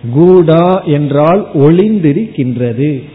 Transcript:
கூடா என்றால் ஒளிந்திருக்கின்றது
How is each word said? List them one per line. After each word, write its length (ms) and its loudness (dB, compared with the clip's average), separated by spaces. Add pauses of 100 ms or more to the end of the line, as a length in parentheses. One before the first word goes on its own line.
(120)
கூடா 520 4 (200)
என்றால் 580 0 (120)
ஒளிந்திருக்கின்றது 1400 0 (240)